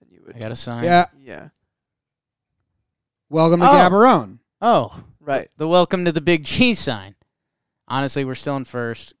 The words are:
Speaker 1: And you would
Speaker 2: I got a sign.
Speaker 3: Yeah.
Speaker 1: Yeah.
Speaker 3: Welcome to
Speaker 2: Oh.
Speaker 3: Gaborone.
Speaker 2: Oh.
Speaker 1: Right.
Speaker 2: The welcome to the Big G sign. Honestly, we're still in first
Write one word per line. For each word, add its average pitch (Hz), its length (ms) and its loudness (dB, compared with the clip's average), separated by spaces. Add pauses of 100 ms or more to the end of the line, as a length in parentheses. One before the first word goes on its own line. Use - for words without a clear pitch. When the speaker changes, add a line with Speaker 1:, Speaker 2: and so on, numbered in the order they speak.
Speaker 1:
And 120 100 -20
you 90 140 -20
would - 100 -20
Speaker 2:
I 113 40 -20
got 110 120 -10
a 117 40 -10
sign. 120 280 -10
Speaker 3:
Yeah. 175 220 2 (160)
Speaker 1:
Yeah. 127 280 -18 (1800)
Speaker 3:
Welcome 165 320 2
to 247 80 6
Speaker 2:
Oh. 285 40 8
Speaker 3:
Gaborone. 185 680 4 (220)
Speaker 2:
Oh. 190 420 0 (180)
Speaker 1:
Right. 139 360 -6
Speaker 2:
The 156 100 -4
welcome 180 380 0
to 170 60 2
the 156 100 -4
Big 160 220 0
G 240 300 0
sign. 104 400 -8 (720)
Honestly, 139 380 -4
we're 131 80 -8
still 139 240 -8
in 127 80 -10
first 117 540 -12